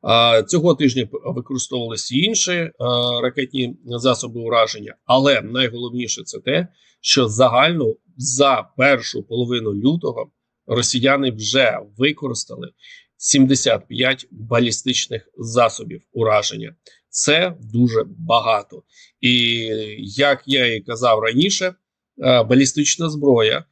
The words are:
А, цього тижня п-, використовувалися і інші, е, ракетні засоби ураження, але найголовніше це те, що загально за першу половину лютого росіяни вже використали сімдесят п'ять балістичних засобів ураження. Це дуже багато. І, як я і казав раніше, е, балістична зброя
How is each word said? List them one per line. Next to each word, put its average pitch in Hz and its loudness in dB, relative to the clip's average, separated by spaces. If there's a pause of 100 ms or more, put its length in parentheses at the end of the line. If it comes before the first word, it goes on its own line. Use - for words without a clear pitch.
А, 117 4
цього 170 2
тижня 123 2
п-, - -12 (180)
використовувалися 123 -6
і 139 2
інші, 196 0
е, 165 -4 (500)
ракетні 127 -4 (100)
засоби 120 -2
ураження, 113 0 (100)
але 135 4
найголовніше 120 -4
це - -14
те, 165 -2 (340)
що 127 2
загально 123 2 (220)
за 127 2
першу 127 0
половину 117 -2
лютого 117 -2 (360)
росіяни 127 0
вже 113 0 (180)
використали 127 -4 (480)
сімдесят 131 2
п'ять 127 -4
балістичних 117 -2
засобів 113 -2 (100)
ураження. 107 -2 (340)
Це 165 0 (180)
дуже 113 2
багато. 113 -2 (380)
І, 123 2 (840)
як 139 2
я 127 0
і 107 -6
казав 117 0
раніше, 139 0
е, - -2
балістична 139 2
зброя 139 2